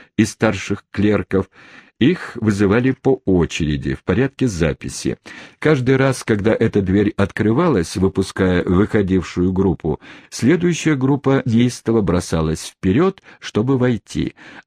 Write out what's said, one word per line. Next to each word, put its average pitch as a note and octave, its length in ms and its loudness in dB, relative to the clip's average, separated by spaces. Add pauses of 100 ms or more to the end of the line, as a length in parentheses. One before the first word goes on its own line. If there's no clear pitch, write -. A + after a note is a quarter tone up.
(160)
и A2 80 4
старших G#2 680 -2
клерков. G2 580 0 (520)
Их E3+ 380 0
вызывали G#2+ 500 2
по C3 360 0
очереди, D2 680 0
в - 80 -12
порядке C3 460 0
записи. D2+ 680 -4 (420)
Каждый C3+ 340 2
раз, C3 300 0
когда G#2+ 280 0
эта G#2+ 300 2
дверь G2 340 2
открывалась, A2+ 800 0
выпуская F#2 680 0
выходившую F#2 880 0
группу, F2 480 -2 (280)
следующая D#3+ 680 0
группа C3+ 480 0
неистово A#2 560 0
бросалась E2+ 640 -2
вперёд, D3+ 580 -2 (160)
чтобы B2 400 -2
войти. A#2 560 -2 (320)